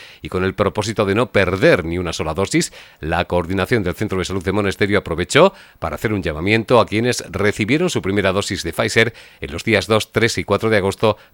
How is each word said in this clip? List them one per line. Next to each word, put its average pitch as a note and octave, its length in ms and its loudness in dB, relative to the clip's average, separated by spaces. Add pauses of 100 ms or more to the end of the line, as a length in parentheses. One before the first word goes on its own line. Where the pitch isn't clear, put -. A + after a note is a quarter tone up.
(200)
y - 80 -10
con F#2 160 -2
el F#2+ 100 -2
propósito G#2 520 -2
de G2 80 2
no A#2 180 0
perder F#2+ 520 2
ni E2 140 -2
una F2 140 -4
sola D#2+ 220 -4
dosis, G2 380 -2 (280)
la E2+ 240 0
coordinación F#2 580 0
del F2 120 -2
Centro F#2+ 240 -4
de F2+ 80 -2
Salud F#2 180 -6
de F#2 80 -2
Monesterio G2+ 460 0
aprovechó F2+ 560 2 (240)
para D#2 160 -6
hacer G#2+ 180 -4
un G2 100 -2
llamamiento G2+ 560 2
a G2 80 4
quienes A2+ 440 -2
recibieron G#2 580 0
su A#2+ 140 -2
primera F#2+ 300 0
dosis G2 300 -2
de E2 100 -6
Pfizer A2+ 420 2 (260)
en - 120 -10
los E2 120 -8
días G#2 220 2
dos, G#2+ 260 0
tres A2+ 240 0
y F#2 80 -4
cuatro G2+ 240 0
de A2 80 2
agosto G2 400 2 (180)